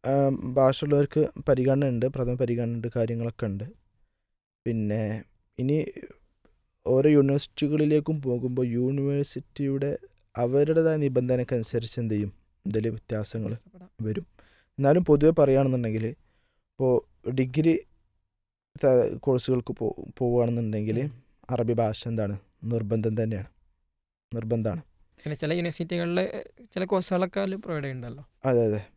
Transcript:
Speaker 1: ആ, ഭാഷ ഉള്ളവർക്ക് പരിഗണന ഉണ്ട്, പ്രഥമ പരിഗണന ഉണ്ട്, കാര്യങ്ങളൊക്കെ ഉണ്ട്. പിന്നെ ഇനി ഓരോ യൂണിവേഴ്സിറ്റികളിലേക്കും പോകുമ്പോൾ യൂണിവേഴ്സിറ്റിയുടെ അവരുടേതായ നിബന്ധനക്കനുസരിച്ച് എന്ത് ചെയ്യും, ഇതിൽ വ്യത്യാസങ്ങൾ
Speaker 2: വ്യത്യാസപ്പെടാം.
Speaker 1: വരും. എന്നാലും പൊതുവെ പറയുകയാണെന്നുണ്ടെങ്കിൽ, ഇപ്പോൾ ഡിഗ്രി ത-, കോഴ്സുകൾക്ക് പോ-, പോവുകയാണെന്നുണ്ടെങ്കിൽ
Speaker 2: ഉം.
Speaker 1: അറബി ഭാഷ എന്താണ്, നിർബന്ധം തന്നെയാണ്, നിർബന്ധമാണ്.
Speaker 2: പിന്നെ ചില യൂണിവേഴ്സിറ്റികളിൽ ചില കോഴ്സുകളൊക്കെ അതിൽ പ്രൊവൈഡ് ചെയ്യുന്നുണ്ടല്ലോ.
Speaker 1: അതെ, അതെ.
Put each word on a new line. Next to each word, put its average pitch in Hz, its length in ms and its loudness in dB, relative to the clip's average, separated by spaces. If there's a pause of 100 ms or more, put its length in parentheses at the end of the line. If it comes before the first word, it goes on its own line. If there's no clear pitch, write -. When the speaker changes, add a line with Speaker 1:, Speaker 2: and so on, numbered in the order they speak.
Speaker 1:
ആ, 139 240 2
ഭാഷ 131 540 2
ഉള്ളവർക്ക് 147 440 2 (200)
പരിഗണന 135 400 2
ഉണ്ട്, 120 180 0
പ്രഥമ 123 280 -2
പരിഗണന 120 340 -2
ഉണ്ട്, 117 280 -6
കാര്യങ്ങളൊക്കെ 117 500 -4
ഉണ്ട്. 98 180 -6 (1000)
പിന്നെ 110 600 -2 (340)
ഇനി 143 280 0 (1000)
ഓരോ 135 240 6
യൂണിവേഴ്സിറ്റികളിലേക്കും 147 1120 2
പോകുമ്പോൾ 127 440 -2
യൂണിവേഴ്സിറ്റിയുടെ 139 1300 -2 (380)
അവരുടേതായ 151 600 2
നിബന്ധനക്കനുസരിച്ച് 123 1040 -2
എന്ത് 110 140 -2
ചെയ്യും, 104 180 -2 (340)
ഇതിൽ 110 220 -2
വ്യത്യാസങ്ങൾ 110 580 -6
Speaker 2:
വ്യത്യാസപ്പെടാം. - 420 -12 (140)
Speaker 1:
വരും. 107 240 -4 (520)
എന്നാലും 147 260 4
പൊതുവെ 151 260 6
പറയുകയാണെന്നുണ്ടെങ്കിൽ, 127 760 2
ഇപ്പോൾ - 1200 -4
ഡിഗ്രി 135 540 2 (1000)
ത-, 127 340 4
കോഴ്സുകൾക്ക് 127 540 0
പോ-, - 460 -6
പോവുകയാണെന്നുണ്ടെങ്കിൽ 117 840 0
Speaker 2:
ഉം. 143 220 -6 (280)
Speaker 1:
അറബി 120 220 0
ഭാഷ 113 360 0
എന്താണ്, 104 300 -2 (260)
നിർബന്ധം 113 580 -2
തന്നെയാണ്, 110 240 -4 (880)
നിർബന്ധമാണ്. 113 560 -2
Speaker 2:
പിന്നെ - 440 -12
ചില 156 180 -4
യൂണിവേഴ്സിറ്റികളിൽ 175 920 -4 (300)
ചില 185 100 -4
കോഴ്സുകളൊക്കെ 185 560 -2
അതിൽ 190 160 -4
പ്രൊവൈഡ് 160 280 -8
ചെയ്യുന്നുണ്ടല്ലോ. 131 440 -10 (160)
Speaker 1:
അതെ, 123 200 4
അതെ. 104 220 0 (100)